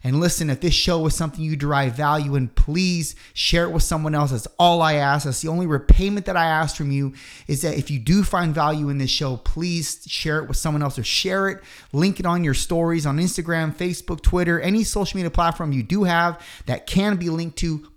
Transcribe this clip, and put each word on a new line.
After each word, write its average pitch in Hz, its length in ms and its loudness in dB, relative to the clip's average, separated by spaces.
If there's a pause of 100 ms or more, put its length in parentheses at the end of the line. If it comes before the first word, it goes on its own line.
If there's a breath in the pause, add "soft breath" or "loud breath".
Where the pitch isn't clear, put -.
And 131 160 2
listen, 165 320 0
if 127 100 -4
this 170 140 2
show 170 240 2
was 160 160 0
something 156 280 -4
you 156 120 -2
derive 139 400 0
value 147 400 0
in, 127 140 0
please 175 640 0 (180 loud breath)
share - 300 0
it 175 80 -2
with 160 100 2
someone 156 320 0
else. 147 160 2
That's 123 160 -4 (140)
all 175 240 6
I 156 100 4
ask. 143 320 2
That's 135 160 -4
the 156 60 -6
only 170 180 0
repayment 190 640 4
that 185 100 -2
I 165 80 2
ask 160 300 0
from 143 160 -4
you, 139 220 -2 (340 loud breath)
is 143 160 -2
that 202 160 -2
if - 100 -6
you 147 80 -2
do 165 260 4
find 175 300 0
value 151 360 0
in 139 100 -2
this 131 100 -2
show, 131 280 -2
please 170 680 -4
share 151 300 -4
it 147 100 -4
with - 80 -4
someone 147 280 0
else, 131 160 -4
or 113 40 -4
share 190 460 0
it, 190 140 -8 (300 loud breath)
link 180 260 2
it 180 80 -2
on 175 160 2
your 143 100 2
stories 165 540 0
on 143 100 0
Instagram, 165 580 -2
Facebook, 175 460 -6
Twitter, 175 400 2
any 202 220 2
social 196 340 -2
media 170 140 -2
platform 170 400 0
you 131 100 0
do 190 220 0
have 170 360 2 (280 loud breath)
that - 180 -4
can 202 300 2
be 170 160 -2
linked 165 260 -4
to, 156 400 -4